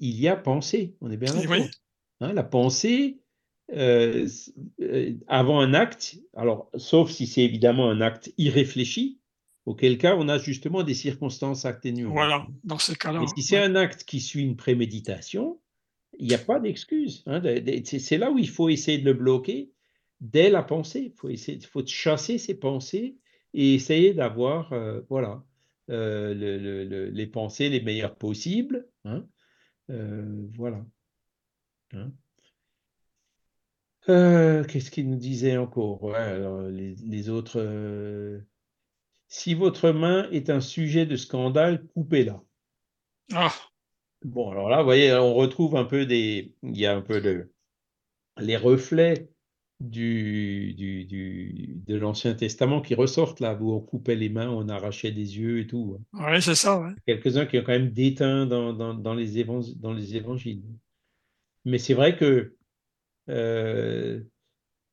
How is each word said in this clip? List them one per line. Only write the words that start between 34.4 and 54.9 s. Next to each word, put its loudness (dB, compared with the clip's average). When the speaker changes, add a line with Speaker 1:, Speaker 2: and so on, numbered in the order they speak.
Speaker 1:
qu'est-ce -6
qu'il -4
nous -2
disait 0
encore ? -4
Ouais, -6
alors, -4
les, -8
les -8
autres, -4
euh, « -8
Si -4
votre 4
main 2
est -2
un 2
sujet 0
de -2
scandale, 0
coupez-la. » 0
Speaker 2:
Ah. 0
Speaker 1:
Bon, -6
alors -4
là, 4
vous 4
voyez, 8
on 6
retrouve 2
un 2
peu 0
des, 0
il -8
y 0
a 2
un -4
peu -2
de, -2
les -2
reflets 4
du, -4
du, -8
du, -10
de -2
l'Ancien -2
Testament 0
qui -2
ressortent 0
là, -2
où 0
on -2
coupait -4
les -2
mains, -4
on -4
arrachait -6